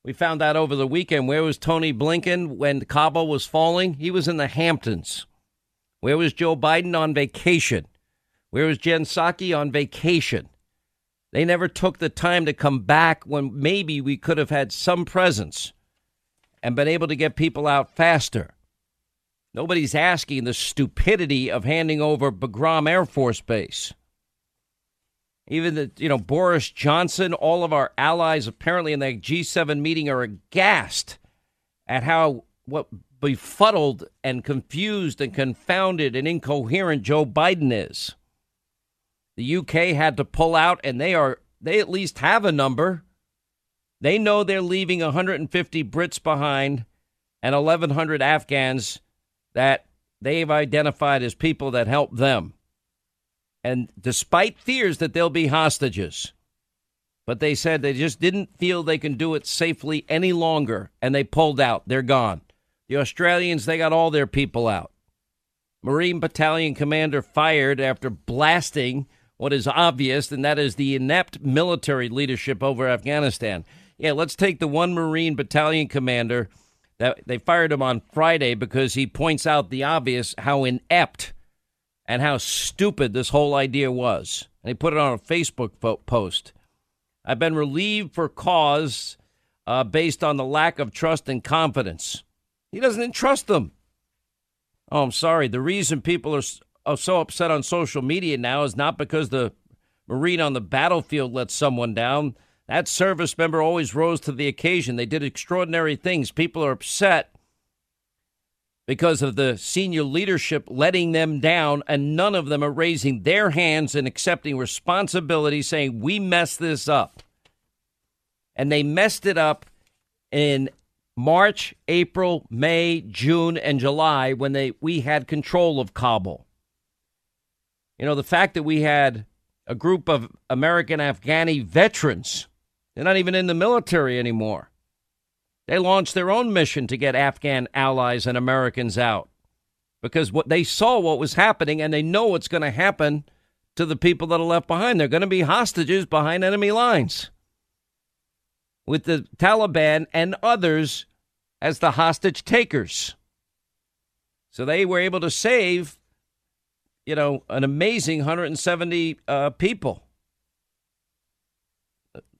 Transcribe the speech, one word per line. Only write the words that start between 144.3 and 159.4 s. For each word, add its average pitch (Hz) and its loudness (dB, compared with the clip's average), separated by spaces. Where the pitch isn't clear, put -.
are - -2
left 170 0
behind. 190 2
They're 143 4
gonna 165 0
be 185 0
hostages 175 0
behind 160 0
enemy 202 0
lines, 220 0
with 151 -4
the 160 -2
Taliban 165 4
and 175 0
others 170 0
as 151 -2
the 160 4
hostage 160 0
takers. 202 0
So 123 -8
they 170 2
were 180 0
able 185 0
to 170 -2
save, 180 0
you 151 -4
know, 143 0
an 135 -2
amazing 156 0
hundred 160 -2
and 151 -6
seventy, 170 -2
uh, 139 0